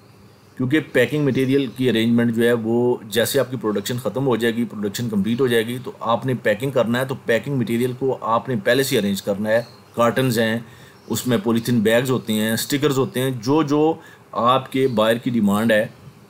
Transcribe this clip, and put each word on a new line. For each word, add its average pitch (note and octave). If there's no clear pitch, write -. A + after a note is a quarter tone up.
क्योंकि B2+
packing C3+
material C3
की C3
arrangement A#2
जो A#2
है A#2+
वो A#2
जैसे A2+
आपकी B2
production G#2+
ख़त्म B2
हो B2
जाएगी, A#2
production G#2
complete A2
हो C3
जाएगी, A#2
तो -
आपने A#2
packing A#2
करना A#2+
है। C3
तो C3
packing A#2+
material A#2
को C3
आपने A#2
पहले A#2
से B2+
अरेंज G2
करना G#2
है। A#2
Cartons A#2
हैं, A2+
उसमें A#2
polythene A#2
bags A2+
होते A2+
हैं, A2
stickers C#3
होते A#2+
हैं, C3
जो C#3+
जो D3+
आपके C3
buyer A2+
की B2
demand G#2+
है, G#2+